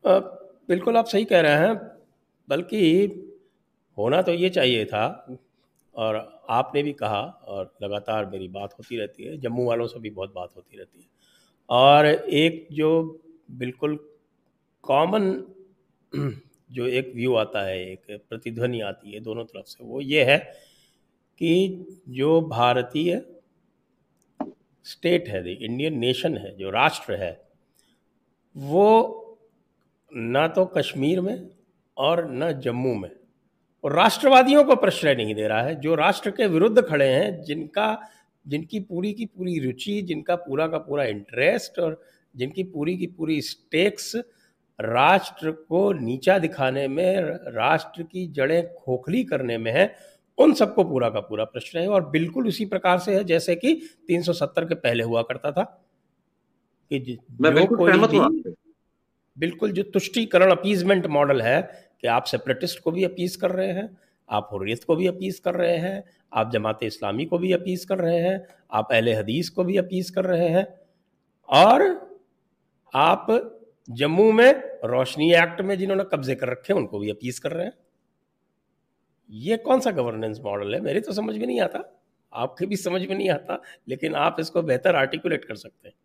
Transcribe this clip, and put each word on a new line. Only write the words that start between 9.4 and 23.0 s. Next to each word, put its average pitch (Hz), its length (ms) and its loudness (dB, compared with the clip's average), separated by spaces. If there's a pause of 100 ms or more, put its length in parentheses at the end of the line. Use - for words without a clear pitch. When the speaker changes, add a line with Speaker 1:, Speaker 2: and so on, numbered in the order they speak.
Speaker 1:
जम्मू 123 240 -4
वालों 117 220 0
से 117 140 -12
भी 107 100 -12
बहुत 98 240 -12
बात 90 220 -12
होती 101 220 -20
रहती - 200 -20
है। - 80 -20 (640)
और 143 360 8
एक 160 680 0
जो 160 480 0 (300)
बिल्कुल 131 600 -8 (720)
common 185 640 0 (680)
<clears throat> 139 260 -6 (320)
जो 123 140 -6
एक 127 300 -4
view 120 180 -2
आता 107 320 -2
है, 92 260 -8
एक 101 360 -18
प्रतिध्वनि 117 520 -6
आती 101 320 -12
है 107 80 -16
दोनों 113 240 -10
तरफ 98 220 -20
से, - 180 -20
वो 120 160 -12
ये 139 240 2
है 139 140 4 (1000)
कि 180 460 0 (240)
जो 143 320 2
भारतीय 127 1000 -2 (1500)